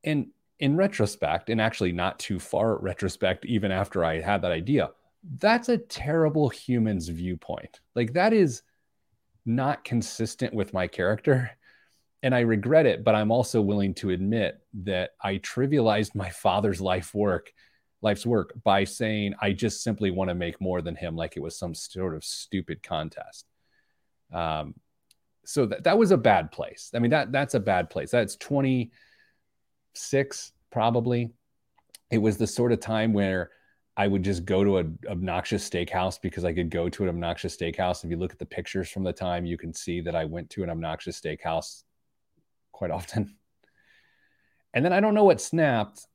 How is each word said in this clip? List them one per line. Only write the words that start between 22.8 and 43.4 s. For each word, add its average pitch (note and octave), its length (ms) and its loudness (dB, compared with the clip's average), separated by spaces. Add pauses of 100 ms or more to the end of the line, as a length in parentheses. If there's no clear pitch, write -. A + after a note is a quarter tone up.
contest. - 640 -8 (880)
Um, D#2 400 -4 (680)
so C3 240 0
that, - 160 -6
that F#3 160 4
was A3 100 6
a F#3 80 6
bad G#2+ 340 4
place. - 440 -10
I A#2+ 40 0
mean, A#2+ 120 4
that, C#3 200 2
that's C3+ 220 0
a B2 60 4
bad F#2+ 320 0
place. D2+ 180 -6
That's A2+ 260 0
twenty-six, C3 560 0 (1800)
probably. A#2+ 600 0 (760)
It A#2 80 2
was G#2+ 200 4
the A2+ 100 0
sort A#2+ 240 2
of A2 80 2
time A2 340 0
where F#2+ 380 0 (460)
I G2+ 100 2
would G2 160 2
just F2+ 220 -2
go G2 180 2
to G2+ 140 4
an D#2+ 200 -2 (100)
obnoxious F#2 600 -4
steakhouse F#2 500 -2
because F2+ 240 -6
I E2+ 100 0
could E2+ 180 -2
go F2 180 -2
to G2+ 140 -4
an F#2 60 0
obnoxious E2+ 460 -4
steakhouse. F2 480 -4
If E2 60 -10
you E2+ 80 -4
look F2+ 160 -4
at - 60 -20
the E2+ 60 -10
pictures - 440 -6
from G2 140 -6
the F2+ 100 -2
time, F2+ 320 -4
you E2+ 120 -4
can E2 160 -10
see F2 280 -6
that E2 140 -4
I D#2+ 100 0
went E2 260 -10
to G2 120 -6
an E2+ 60 -4
obnoxious E2 520 -8
steakhouse D#2+ 600 -6 (880)
quite F2 180 -6
often. F#2+ 420 -6 (1400)